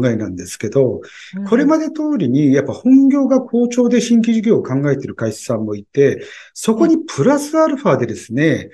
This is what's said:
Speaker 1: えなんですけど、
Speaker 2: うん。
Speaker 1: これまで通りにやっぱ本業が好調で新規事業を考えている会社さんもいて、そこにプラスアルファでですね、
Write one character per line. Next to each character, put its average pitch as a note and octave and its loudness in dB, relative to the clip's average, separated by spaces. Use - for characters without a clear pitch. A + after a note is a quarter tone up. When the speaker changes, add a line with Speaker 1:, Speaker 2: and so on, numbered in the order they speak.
Speaker 1:
え A2+ 0
な G#2 -4
ん F2+ -10
で F2+ -12
す - -14
け G#2+ -6
ど、 B2+ 0
Speaker 2:
う F#3+ -8
ん。 G3+ -8
Speaker 1:
こ A3+ 2
れ C#4 0
ま D#4 4
で D#4 -4
通 D4+ -4
り D3+ -2
に C3+ 2
や C#3 2
っ - -8
ぱ - -8
本 C4+ 4
業 C4+ 2
が B3+ 2
好 A#3+ 0
調 A#3+ 0
で A#3+ 2
新 A3+ 2
規 A#3 0
事 A3+ 2
業 G3+ 2
を - 0
考 C#3+ -2
え C3+ 2
て - -8
い - -10
る G2 -12
会 A2 -4
社 - -8
さ A2+ -2
ん G#2+ -4
も G#2 -6
い G#2 -12
て、 C#3 0
そ - -2
こ C#4 2
に E4 4
プ - -4
ラ C#4+ 4
ス D4+ -4
ア D#4+ 4
ル C#4+ -2
フ - -6
ァ C3 2
で A#2 -2
で G#2 -8
す - -16
ね、 B2+ 0